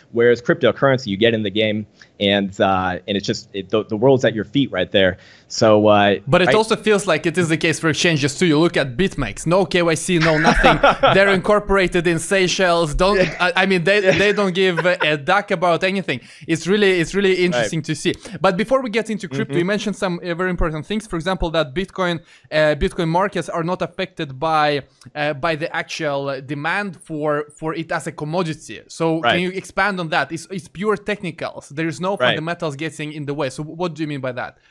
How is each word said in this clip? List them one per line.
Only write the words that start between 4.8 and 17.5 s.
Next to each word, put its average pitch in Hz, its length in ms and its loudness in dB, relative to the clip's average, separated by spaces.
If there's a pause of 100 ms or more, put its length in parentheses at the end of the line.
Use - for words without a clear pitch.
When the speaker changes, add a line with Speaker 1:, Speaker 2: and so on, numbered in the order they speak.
Speaker 1:
there. 95 280 4 (300)
So, 107 380 4
uh, 101 300 6 (100)
Speaker 2:
But 170 160 2
it 180 60 2
Speaker 1:
I - 40 4
Speaker 2:
also 220 240 2
feels 208 300 0
like 160 200 -2
it 165 120 0
is 175 100 0
the 160 80 2
case 160 220 0
for 165 100 -2
exchanges 147 500 0
too. 185 80 2
You 151 120 4
look 170 180 2
at 135 200 -2
BitMEX, 127 500 -4
no 180 180 2
K 175 180 0
Y 170 120 2
C, 170 240 0
no 160 180 4
nothing. 202 420 4 (220)
Speaker 1:
<laughs> 233 140 4
Speaker 2:
They're 196 140 6
incorporated 196 760 2
in 170 120 0
Seychelles. 170 760 0
Don't, 190 240 2
Speaker 1:
Yeah. 175 220 0
Speaker 2:
I, 180 220 2
I 190 40 4
mean, 185 180 0
they, 196 180 2
Speaker 1:
Yeah. 185 160 2
Speaker 2:
they 202 140 2
don't 196 220 0
give 180 300 0
a, 180 160 2
a 156 160 0
duck 180 340 -2
about 175 340 0
anything. 185 360 -4 (280)
It's 160 180 -2
really, 190 340 4
it's 156 140 -2
really 196 160 2
Speaker 1:
Right. 185 80 2
Speaker 2:
interesting 160 440 0